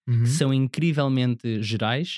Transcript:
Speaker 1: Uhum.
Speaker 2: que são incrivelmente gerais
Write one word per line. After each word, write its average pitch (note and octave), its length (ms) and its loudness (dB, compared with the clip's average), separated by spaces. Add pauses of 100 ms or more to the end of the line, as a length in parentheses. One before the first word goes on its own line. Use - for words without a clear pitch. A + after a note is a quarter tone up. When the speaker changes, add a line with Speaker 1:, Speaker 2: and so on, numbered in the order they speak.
Speaker 1:
Uhum. A#2+ 180 2
Speaker 2:
que A#2 60 2
são C#3 240 2
incrivelmente C3 1120 0
gerais A2+ 540 -2